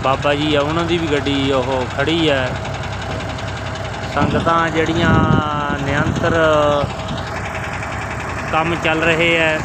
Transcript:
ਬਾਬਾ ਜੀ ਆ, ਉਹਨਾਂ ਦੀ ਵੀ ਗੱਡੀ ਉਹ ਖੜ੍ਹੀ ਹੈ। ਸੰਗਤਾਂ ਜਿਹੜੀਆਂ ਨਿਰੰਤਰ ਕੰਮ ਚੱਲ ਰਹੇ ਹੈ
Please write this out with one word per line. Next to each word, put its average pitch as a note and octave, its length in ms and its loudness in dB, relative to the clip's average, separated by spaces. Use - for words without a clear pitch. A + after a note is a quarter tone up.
ਬਾਬਾ C3+ 320 2
ਜੀ D3+ 200 2
ਆ, C#3+ 60 4
ਉਹਨਾਂ D#3 220 0
ਦੀ E3+ 140 0
ਵੀ E3 100 0
ਗੱਡੀ C#3 440 2
ਉਹ C3 340 0
ਖੜ੍ਹੀ D#3 320 2
ਹੈ। C3 220 2
ਸੰਗਤਾਂ D3+ 540 2
ਜਿਹੜੀਆਂ D#3+ 440 2
ਨਿਰੰਤਰ D#3 520 0
ਕੰਮ E3 320 0
ਚੱਲ D#3+ 180 2
ਰਹੇ E3 360 2
ਹੈ D#3 280 2